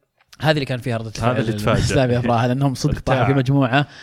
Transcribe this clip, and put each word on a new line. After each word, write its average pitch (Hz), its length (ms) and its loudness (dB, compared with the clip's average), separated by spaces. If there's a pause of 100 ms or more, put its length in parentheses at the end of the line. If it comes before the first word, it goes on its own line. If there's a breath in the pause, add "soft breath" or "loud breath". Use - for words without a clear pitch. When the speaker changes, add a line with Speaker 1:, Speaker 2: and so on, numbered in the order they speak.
(400)
Speaker 1:
هذه 151 140 2
اللي 139 100 -2
كان 127 140 -4
فيها 117 180 -4
ردة 113 120 -8
Speaker 2:
هذا 104 120 -10
Speaker 1:
فعل 117 200 0
Speaker 2:
اللي 110 120 -2
تفاجأ. 104 280 0
Speaker 1:
سلافيا 123 400 0
براها، 120 280 2
لأنهم 135 260 0
صدق 135 240 -2
طاحوا - 260 0
في 110 60 4
Speaker 2:
ارتاع. 139 80 2
Speaker 1:
مجموعة 135 480 2 (160 loud breath)